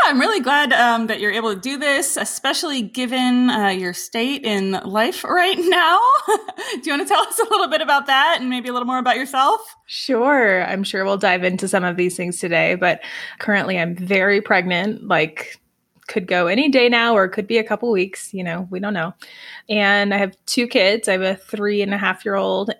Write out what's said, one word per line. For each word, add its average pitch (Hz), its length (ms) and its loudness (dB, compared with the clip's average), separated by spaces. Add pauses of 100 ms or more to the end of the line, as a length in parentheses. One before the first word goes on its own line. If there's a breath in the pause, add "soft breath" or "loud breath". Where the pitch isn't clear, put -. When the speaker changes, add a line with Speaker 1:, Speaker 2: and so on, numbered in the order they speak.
Speaker 1:
I'm 277 140 2
really 381 220 2
glad, 285 320 2
um, 233 340 2
that 220 120 -4
you're 208 120 0
able 220 240 -2
to 185 40 -10
do 262 160 -8
this, 285 400 -2
especially 269 680 -4
given, 247 680 2
uh, 214 200 2
your 185 260 -4
state 269 480 -4
in 196 300 0
life 214 500 -2
right 359 340 0
now. 349 420 4 (280)
<laughs> - 0 -
Do 415 560 -4
you 311 80 -2
wanna 285 140 -2
tell 311 160 2
us - 180 -4
a 453 100 0
little 381 180 2
bit 302 140 0
about 285 240 2
that 285 340 4
and 254 120 -4
maybe 247 180 -6
a 247 40 -6
little 247 120 -4
more 254 140 -2
about 247 160 2
yourself? 269 440 2 (280)
Speaker 2:
Sure. 233 800 2
I'm 190 180 -4
sure 190 200 -4
we'll 196 140 0
dive 185 260 2
into 185 240 -2
some 185 160 0
of 180 140 -2
these 180 180 0
things 175 240 -6
today, 170 360 0
but 175 260 0 (380 loud breath)
currently 190 400 0
I'm 170 160 -2
very 190 440 2
pregnant, 185 680 0
like, 160 520 -2 (480)
could 185 200 -4
go 180 180 2
any 247 240 2
day 247 200 4
now 233 260 2
or 190 120 4
could 196 200 -6
be 226 100 0
a 220 60 0
couple 220 260 -4
weeks, 190 460 -4
you 185 80 -6
know, 175 260 -6
we 185 100 -8
don't 202 140 -4
know. 175 220 -4 (520 loud breath)
And 202 460 2
I 202 40 2
have 196 280 -2
two 240 220 -2
kids. 214 400 2
I 196 60 2
have 185 100 0
a 190 120 0
three 208 460 -4
and 196 100 -2
a 202 60 -2
half 190 260 -2
year 202 120 -2
old 196 340 0 (100)